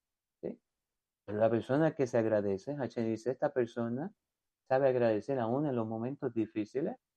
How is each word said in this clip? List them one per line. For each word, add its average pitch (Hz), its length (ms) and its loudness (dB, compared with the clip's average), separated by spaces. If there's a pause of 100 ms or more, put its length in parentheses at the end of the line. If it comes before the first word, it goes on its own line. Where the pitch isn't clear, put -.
(400)
¿sí? - 200 -10 (640)
Pero 104 140 -6
la 110 120 4
persona 135 460 2
que 135 100 0
se 120 120 0
agradece, 107 580 0
Hashem 120 280 -4
dice, 113 280 -2
"Esta 143 200 -2
persona 120 600 -2 (540)
sabe 135 200 4
agradecer 120 520 2
aún 127 260 0
en 131 80 0
los 113 140 0
momentos 120 440 -4
difíciles, 113 640 -2 (200)